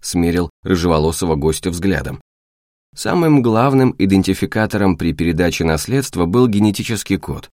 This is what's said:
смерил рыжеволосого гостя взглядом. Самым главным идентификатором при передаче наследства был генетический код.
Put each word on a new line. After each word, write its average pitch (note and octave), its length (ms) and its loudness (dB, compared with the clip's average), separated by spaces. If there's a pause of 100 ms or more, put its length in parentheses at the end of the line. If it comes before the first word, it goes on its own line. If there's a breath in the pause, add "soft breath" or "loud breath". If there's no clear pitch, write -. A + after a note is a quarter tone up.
смерил E2+ 480 -2 (140)
рыжеволосого E2 720 0
гостя D#2 340 -2
взглядом. E2+ 520 -4 (760)
Самым D#3+ 460 2
главным B2 560 2
идентификатором G2 1000 0
при E2+ 160 -2
передаче E2 520 -2
наследства F2+ 600 -2
был A#2+ 220 4
генетический G2+ 720 0
код. - 360 -10